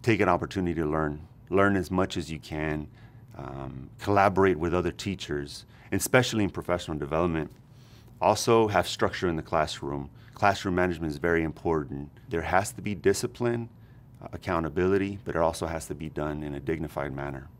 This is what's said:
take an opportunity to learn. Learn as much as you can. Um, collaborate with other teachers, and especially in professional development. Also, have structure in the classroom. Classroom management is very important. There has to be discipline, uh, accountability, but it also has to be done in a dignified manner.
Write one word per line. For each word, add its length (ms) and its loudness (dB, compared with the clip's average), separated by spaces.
take 180 4
an 100 6
opportunity 520 0
to 40 0
learn. 360 0
Learn 260 4
as 160 -2
much 260 0
as 140 -6
you 80 -8
can. 480 -6
Um, 520 -12
collaborate 580 6
with 160 0
other 180 2
teachers, 760 -8
and 100 0
especially 420 4
in 60 0
professional 480 -4
development. 540 -2
Also, 480 4
have 200 2
structure 400 -2
in 80 0
the 80 -4
classroom. 680 -2
Classroom 400 2
management 380 0
is 80 -8
very 240 2
important. 680 -4
There 120 -2
has 320 0
to 80 -14
be 140 -6
discipline, 760 -2
uh, 120 -14
accountability, 880 0
but 120 -8
it 60 2
also 260 0
has 200 -6
to 80 -8
be 140 -8
done 320 -6
in 140 -6
a 40 -8
dignified 540 -6
manner. 340 -8